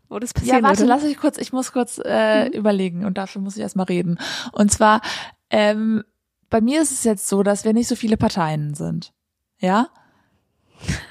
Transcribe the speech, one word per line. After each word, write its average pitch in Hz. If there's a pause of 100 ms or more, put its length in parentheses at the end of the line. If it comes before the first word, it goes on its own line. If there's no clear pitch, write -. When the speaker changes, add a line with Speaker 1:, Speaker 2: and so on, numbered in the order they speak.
Speaker 1:
wo 208
das 233
passieren 247
Speaker 2:
Ja, 233
warte, 285
Speaker 1:
würde? 285
Speaker 2:
lass 285
mich 294
kurz, 277
ich -
muss 254
kurz, 247
äh, 214
Speaker 1:
Mhm. -
Speaker 2:
überlegen 190
und 190
dafür 196
muss 196
ich 214
erst 202
mal 185
reden. 180 (340)
Und 208
zwar, 220 (480)
ähm, 214 (460)
bei 226
mir 277
ist 294
es -
jetzt 214
so, 196
dass 202
wir 220
nicht 233
so 247
viele 220
Parteien 156
sind. 165 (460)
Ja? 202 (1200)